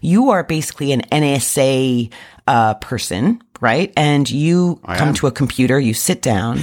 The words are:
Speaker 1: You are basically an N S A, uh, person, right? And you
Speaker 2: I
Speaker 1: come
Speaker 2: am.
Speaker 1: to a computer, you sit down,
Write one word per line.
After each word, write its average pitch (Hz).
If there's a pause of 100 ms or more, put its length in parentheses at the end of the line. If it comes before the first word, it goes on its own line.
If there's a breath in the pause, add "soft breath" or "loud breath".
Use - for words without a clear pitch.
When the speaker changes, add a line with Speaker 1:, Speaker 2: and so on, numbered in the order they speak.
Speaker 1:
You 220
are 196
basically 147
an 135
N 151
S 139
A, 131 (360 loud breath)
uh, 117
person, 131 (200)
right? 123
And 143
you 170
Speaker 2:
I 90
Speaker 1:
come 147
Speaker 2:
am. 143
Speaker 1:
to -
a -
computer, 127
you 117
sit -
down, 117